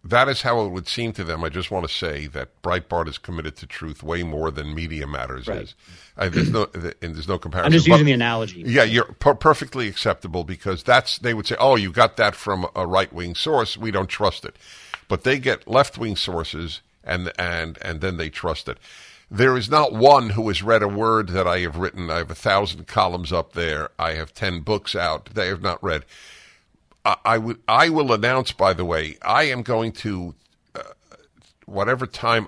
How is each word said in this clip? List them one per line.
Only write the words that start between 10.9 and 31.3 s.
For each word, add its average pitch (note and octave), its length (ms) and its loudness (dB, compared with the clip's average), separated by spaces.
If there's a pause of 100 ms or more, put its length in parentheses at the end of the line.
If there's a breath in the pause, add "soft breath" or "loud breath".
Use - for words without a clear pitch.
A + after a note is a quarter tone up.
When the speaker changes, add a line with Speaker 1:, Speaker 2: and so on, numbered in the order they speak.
Speaker 1:
they A#2+ 160 -2
would G#2+ 140 -6
say, A#2 120 -2
"Oh, C3 160 6
you G2 160 0
got A#2 260 4
that G#2 180 2
from F#2 400 -2
a F#2 100 -2
right-wing F2 500 -2
source. C3 420 0
We A2 140 -6
don't F#2+ 180 -2
trust - 360 -2
it." - 100 -14 (520 loud breath)
But - 160 -4
they C3+ 160 2
get B2+ 280 -2
left-wing A#2 480 0
sources E2 680 -6 (220)
and, F2+ 360 -4
and, E2+ 420 -4
and E2+ 180 -8
then F#2 180 -4
they D#2+ 120 -6
trust - 400 -6
it. A#1 80 -10 (520 soft breath)
There B2+ 280 4
is A2 120 -4
not D3+ 220 4
one A#2+ 400 6
who A2 180 -2
has G2+ 120 -2
read G#2+ 220 4
a G#2 40 2
word G#2+ 420 2
that F2+ 180 0
I F2+ 140 2
have E2 160 -4
written. F2+ 340 -4
I E2 60 -2
have E2 140 -4
a D#2 40 -8
thousand G2 500 0
columns F2+ 480 0
up E2+ 200 -2
there. D#2 440 -2
I E2 140 -2
have D#2 240 -8
ten F2+ 240 -4
books G#2 360 -4
out E2 380 -2
they G2+ 140 -2
have F2+ 160 -4
not F2+ 200 -2
read. D#2 220 -2 (1000 soft breath)
I, G2+ 120 2 (100)
I A#2 140 4
would, A2+ 280 -6
I C#3+ 220 6
will D3+ 240 2
announce, B2 380 2
by F#2+ 220 4
the F2+ 120 -2
way, D#2 360 -2
I C3 220 2
am B2+ 200 -2
going A2+ 300 -2
to, F2+ 420 -6 (400)
uh, - 60 -10 (840)